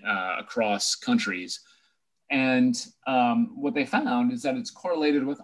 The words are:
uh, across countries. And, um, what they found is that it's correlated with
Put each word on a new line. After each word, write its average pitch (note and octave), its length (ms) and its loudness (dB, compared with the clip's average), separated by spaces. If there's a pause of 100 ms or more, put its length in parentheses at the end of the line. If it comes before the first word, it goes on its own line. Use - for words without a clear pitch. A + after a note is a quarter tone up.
uh, F#2 320 -2
across G#2+ 580 -2
countries. - 640 -2 (680)
And, B2+ 460 2 (320)
um, A#2+ 480 2
what C#3 180 -2
they C#3 120 0
found B2+ 480 0
is A#2+ 100 -6
that C3 140 0
it's A#2+ 120 -8
correlated D3+ 560 0
with C#3 180 -4